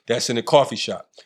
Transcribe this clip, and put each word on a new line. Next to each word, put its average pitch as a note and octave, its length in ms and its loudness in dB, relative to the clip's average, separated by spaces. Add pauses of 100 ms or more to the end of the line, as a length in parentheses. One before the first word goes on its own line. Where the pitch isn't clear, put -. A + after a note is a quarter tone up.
That's A#2 220 -2
in B2 80 -2
the A#2 60 -4
coffee C3+ 340 4
shop. - 320 -8 (180)